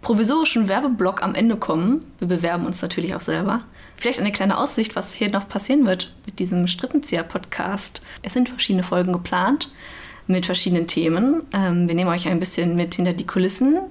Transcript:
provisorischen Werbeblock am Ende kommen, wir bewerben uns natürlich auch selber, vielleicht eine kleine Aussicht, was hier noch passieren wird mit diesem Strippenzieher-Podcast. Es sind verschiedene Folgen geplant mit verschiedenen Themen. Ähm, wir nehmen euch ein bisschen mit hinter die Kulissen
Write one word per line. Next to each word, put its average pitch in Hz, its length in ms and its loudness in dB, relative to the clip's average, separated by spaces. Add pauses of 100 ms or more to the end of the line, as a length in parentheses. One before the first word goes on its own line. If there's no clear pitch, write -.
provisorischen 233 640 2
Werbeblock 196 540 0
am 190 120 -2
Ende 226 220 4
kommen, 202 480 0 (140)
wir 175 100 -2
bewerben 170 380 0
uns 180 160 -4
natürlich 180 320 -4
auch - 80 -8
selber, 175 400 -2 (340)
vielleicht 240 240 -2
eine 202 100 2
kleine 196 280 0
Aussicht, 226 360 -2
was - 200 -2
hier 208 160 0
noch 202 180 -2
passieren 269 380 2
wird 185 260 0 (140)
mit - 120 -14
diesem 180 280 2
Strippenzieher-Podcast. 185 1400 -4 (180)
Es - 140 -6
sind 247 160 2
verschiedene 190 320 0
Folgen 180 320 0
geplant 185 560 0 (560)
mit 185 180 2
verschiedenen 175 420 0
Themen. 190 580 2 (100)
Ähm, 175 340 2
wir 170 60 2
nehmen 180 160 2
euch 175 180 -2
ein 170 120 2
bisschen 175 340 0
mit 175 220 0
hinter 180 180 2
die - 120 -6
Kulissen 254 520 2 (120)